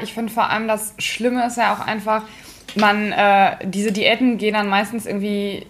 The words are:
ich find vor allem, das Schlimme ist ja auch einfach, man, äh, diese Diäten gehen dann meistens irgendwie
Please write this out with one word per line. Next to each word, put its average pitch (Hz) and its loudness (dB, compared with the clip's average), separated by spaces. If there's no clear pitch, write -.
ich 214 -10
find 226 -4
vor 233 0
allem, 220 -2
das 214 -2
Schlimme 247 -2
ist 240 -4
ja 208 2
auch 202 -6
einfach, 214 -2
man, 208 2
äh, 196 4
diese 202 -2
Diäten 226 2
gehen 208 0
dann 208 0
meistens 202 -2
irgendwie 202 -4